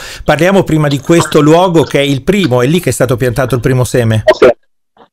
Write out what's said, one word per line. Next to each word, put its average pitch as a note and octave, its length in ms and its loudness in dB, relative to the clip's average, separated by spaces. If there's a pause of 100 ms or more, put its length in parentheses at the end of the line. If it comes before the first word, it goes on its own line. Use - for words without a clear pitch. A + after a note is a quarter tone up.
(240)
parliamo E3+ 400 0
prima D3+ 240 -2
di C#3 120 -2
questo E3+ 420 0
luogo E3 420 2
che - 160 -2
è C#3 40 0
il C#3 200 -2
primo, E3+ 380 0
è B2 60 0
lì D#3 120 0
che - 100 -4
è B2 40 -2
stato B2 240 -2
piantato B2+ 360 -2
il B2 80 -2
primo B2+ 220 0
seme. A2+ 400 0 (880)